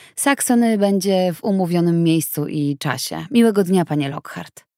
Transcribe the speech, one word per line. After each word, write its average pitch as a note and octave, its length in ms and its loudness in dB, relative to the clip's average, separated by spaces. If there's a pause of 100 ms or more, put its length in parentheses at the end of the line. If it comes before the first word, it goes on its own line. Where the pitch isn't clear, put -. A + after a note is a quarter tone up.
(160)
Saxony A#3+ 640 0
będzie F#3+ 560 2
w - 100 -12
umówionym F3 600 0
miejscu D#3+ 440 0
i C#3+ 300 -4
czasie. A#2 540 -6
Miłego A3 320 4
dnia, F3+ 220 2
panie D3 240 -2
Lockhart. - 580 -14 (100)